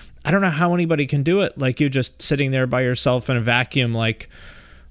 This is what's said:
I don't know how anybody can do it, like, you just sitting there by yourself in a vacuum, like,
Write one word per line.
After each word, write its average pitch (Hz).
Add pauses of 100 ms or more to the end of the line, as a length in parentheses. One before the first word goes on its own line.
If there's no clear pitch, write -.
(260)
I -
don't 196
know 190
how 170
anybody 165
can 143
do 180
it, -
like, 131
you 147
just 131
sitting 139
there 131
by 127
yourself 123
in 127
a 120
vacuum, 120
like, 113 (640)